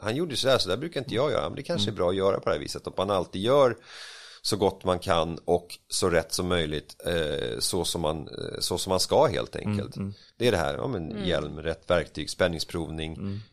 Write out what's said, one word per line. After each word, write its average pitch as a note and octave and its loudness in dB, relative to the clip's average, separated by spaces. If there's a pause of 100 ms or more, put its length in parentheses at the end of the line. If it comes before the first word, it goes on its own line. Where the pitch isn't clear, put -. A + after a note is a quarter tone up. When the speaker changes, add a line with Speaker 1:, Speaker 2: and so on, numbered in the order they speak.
Speaker 1:
han G#2+ -2
gjorde D#3+ -4
så A#2+ 0
där, B2+ 6
så F2 0
där F#2 2
brukar D3 -6
inte - -6
jag C3 2
göra, D#2+ 0
men - -8
det C#3 -8
kanske F3 0
Speaker 2:
Mm. G#2 -2
Speaker 1:
är - -10
bra F2 2
att F#2+ 2
göra G2 4
på - -2
det F#2 2
här D2+ -2
viset. - -8
Att D2 -8
man F#2+ 0
alltid F#2+ -2
gör B2+ 4 (640)
så - 0
gott F#2+ 2
man F#2 4
kan E2+ 0
och - 0 (100)
så - 0
rätt E2 2
som F2+ -2
möjligt, D#2 -2 (100)
eh, D2 -2
så F2 0
som F2 -2
man, D#2 -2
eh, - -8
så - 0
som F#2+ -2
man F#2 4
ska C3 6
helt C#2+ -2
enkelt. - -4
Speaker 2:
Mm, G2 -4
mm. G2+ -10 (240)
Speaker 1:
Det A#2 2
är A2+ 6
det F#2+ 4
här, C#2+ 0
ja, - -4
men E2+ -4
Speaker 3:
Mm. - -6
Speaker 1:
hjälm, D2+ -2
rätt D#2 -4
verktyg, D#2 0
spänningsprovning. D#2+ -2
Speaker 2:
Mm. G2 -8 (120)